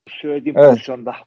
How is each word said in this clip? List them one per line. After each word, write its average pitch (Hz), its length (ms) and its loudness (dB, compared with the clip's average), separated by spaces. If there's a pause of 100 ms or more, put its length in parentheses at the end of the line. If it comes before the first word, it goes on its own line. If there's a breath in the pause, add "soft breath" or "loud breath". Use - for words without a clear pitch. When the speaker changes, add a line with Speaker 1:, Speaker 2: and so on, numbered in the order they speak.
Speaker 1:
Söylediğim 147 500 -8
Speaker 2:
Evet. 143 120 6
Speaker 1:
pozisyonda. 123 440 -6 (120)